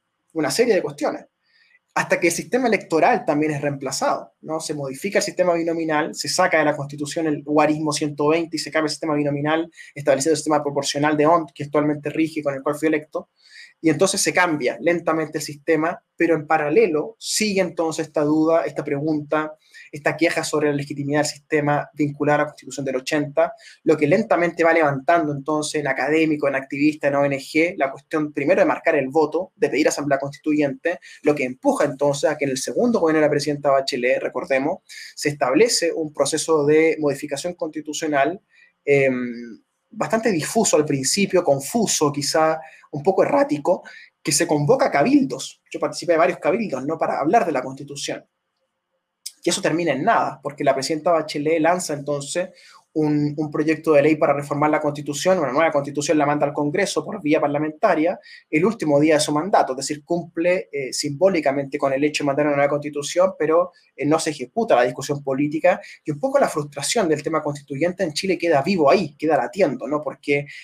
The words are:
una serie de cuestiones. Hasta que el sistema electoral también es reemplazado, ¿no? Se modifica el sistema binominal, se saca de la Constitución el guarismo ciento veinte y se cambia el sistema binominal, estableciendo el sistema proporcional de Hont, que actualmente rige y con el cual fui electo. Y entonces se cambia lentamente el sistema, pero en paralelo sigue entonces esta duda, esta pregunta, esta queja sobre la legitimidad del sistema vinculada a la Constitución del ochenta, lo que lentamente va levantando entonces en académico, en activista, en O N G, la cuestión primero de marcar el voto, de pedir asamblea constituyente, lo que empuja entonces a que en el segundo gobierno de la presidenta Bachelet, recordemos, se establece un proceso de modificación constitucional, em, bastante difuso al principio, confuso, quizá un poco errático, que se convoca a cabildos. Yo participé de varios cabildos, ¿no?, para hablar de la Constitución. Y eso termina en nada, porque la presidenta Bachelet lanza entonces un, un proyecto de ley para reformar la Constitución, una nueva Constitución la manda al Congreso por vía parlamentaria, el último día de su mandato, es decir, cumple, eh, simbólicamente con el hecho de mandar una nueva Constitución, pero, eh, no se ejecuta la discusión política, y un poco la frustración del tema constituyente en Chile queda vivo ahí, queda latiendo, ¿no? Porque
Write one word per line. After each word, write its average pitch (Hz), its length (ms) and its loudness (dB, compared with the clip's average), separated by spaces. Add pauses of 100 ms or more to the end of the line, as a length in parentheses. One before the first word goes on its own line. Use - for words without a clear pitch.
(340)
una 156 160 -2
serie 233 240 2
de 175 80 0
cuestiones. - 420 -4 (720)
Hasta - 220 0
que 175 80 2
el 165 60 2
sistema 240 340 -2
electoral 170 580 2
también 151 280 0
es 143 80 -4
reemplazado, 135 800 -4
¿no? 156 180 -8
Se 156 160 -8
modifica 147 460 -4
el 196 40 0
sistema 180 300 0
binominal, 165 580 -2
se - 160 -8
saca 175 300 2
de 151 60 4
la 147 120 2
Constitución 147 520 -6
el 147 160 -4
guarismo 151 480 2
ciento 147 340 -2
veinte 160 300 0
y - 20 -4
se 151 140 -8
cambia 156 140 0
el 147 40 -2
sistema 151 240 -4
binominal, 147 560 -2 (240)
estableciendo 147 380 2
el 147 60 0
sistema 151 220 0
proporcional 143 560 -2
de 147 100 4
Hont, 165 280 2
que - 80 -10
actualmente 147 480 -2
rige 156 300 -4
y - 20 -4
con 143 100 -2
el 135 120 -8
cual 147 100 -2
fui 156 140 -2
electo. 156 420 -6 (500)
Y 160 100 2
entonces 190 300 2
se 156 120 0
cambia 151 480 0
lentamente 160 580 -2
el 147 60 -10
sistema, 156 580 -2 (140)
pero 165 180 2
en 151 140 -2
paralelo 156 680 0
sigue 202 420 -2
entonces 160 460 -2
esta 156 160 -2
duda, 156 420 2
esta 151 180 -6
pregunta, 151 720 -2 (400)
esta 151 240 -4
queja 165 260 2
sobre 147 280 0
la 143 60 0
legitimidad 147 440 -2
del 147 100 0
sistema 147 640 -2
vinculada 147 440 0
a - 60 2
la 143 40 -4
Constitución - 400 -12
del 131 100 -4
ochenta, 147 560 -2 (300)
lo 160 140 2
que 147 100 0
lentamente 170 580 2
va 165 80 6
levantando 151 600 2
entonces 151 480 -4
en 143 60 -4
académico, 147 640 0
en 135 60 -2
activista, 143 540 -2
en 143 80 0
O 143 80 2
N 139 120 0
G, 156 400 0
la 135 160 0
cuestión 147 400 -6
primero 160 280 2
de 156 60 4
marcar 151 300 0
el 131 120 0
voto, 156 460 0
de 147 140 0
pedir 156 180 2
asamblea 143 320 0
constituyente, 147 800 -2 (240)
lo 147 120 4
que 143 100 -4
empuja 170 400 0
entonces 143 460 0
a 147 80 -4
que 139 80 -2
en 135 60 -2
el 131 60 -4
segundo 196 420 0
gobierno 160 200 2
de 151 60 4
la 143 40 4
presidenta 147 400 -2
Bachelet, 135 520 0
recordemos, 135 560 -2 (360)
se - 140 -4
establece 151 640 2
un 156 200 -4
proceso 147 520 0
de 156 340 4
modificación 147 560 -4
constitucional, 151 840 -2 (440)
em, 123 800 0 (280)
bastante 220 420 0
difuso 175 440 0
al 151 100 4
principio, 170 580 0
confuso, 147 640 0
quizá 156 480 0 (320)
un 147 120 -10
poco 190 200 2
errático, 175 600 0 (360)
que 156 120 -4
se 160 120 2
convoca 165 420 2
a - 40 0
cabildos. 156 800 -2
Yo 165 80 -8
participé 156 340 -2
de 160 60 4
varios 170 200 2
cabildos, 156 460 -2
¿no?, 160 140 -4
para 151 220 -2
hablar 185 260 2
de 160 60 -2
la 127 100 -2
Constitución. 135 640 -10 (1200)
Y 175 80 -2
eso 190 100 -2
termina 165 320 0
en 131 120 -4
nada, 139 380 0
porque 143 220 -6
la 139 100 4
presidenta 151 380 -2
Bachelet 156 480 0
lanza 175 320 2
entonces 143 560 -6 (460)
un, 147 420 0
un 156 140 -4
proyecto 156 420 0
de 143 100 6
ley 156 140 4
para 151 160 4
reformar 147 380 0
la 151 100 2
Constitución, 151 580 0
una 135 140 -2
nueva 156 180 2
Constitución 147 460 0
la 147 100 2
manda 147 200 0
al 143 60 -2
Congreso 147 520 -2
por 156 160 -10
vía 151 200 2
parlamentaria, 156 800 0 (300)
el 160 160 2
último 156 340 2
día 156 160 6
de 143 60 4
su 151 120 -2
mandato, 160 400 2
es 127 60 -8
decir, 147 260 -8
cumple, 175 680 -2
eh, 135 200 -6
simbólicamente 143 840 0
con 139 160 0
el 135 100 -2
hecho 147 220 0
de 143 40 0
mandar 147 180 2
una 143 100 0
nueva 143 140 2
Constitución, 147 680 0
pero, 160 340 2 (220)
eh, 135 120 -4
no 156 120 4
se 156 120 -4
ejecuta 147 460 0
la 127 80 6
discusión 143 380 -4
política, 147 580 0 (240)
y 151 80 -4
un 143 60 -8
poco 269 200 0
la 214 100 4
frustración 151 600 -2
del 147 140 0
tema 156 200 -2
constituyente 147 640 -4
en 156 80 -2
Chile 185 260 -2
queda 156 240 2
vivo 160 260 2
ahí, 180 280 2
queda 156 200 0
latiendo, 127 500 0
¿no? 147 140 -2
Porque 143 460 -4 (180)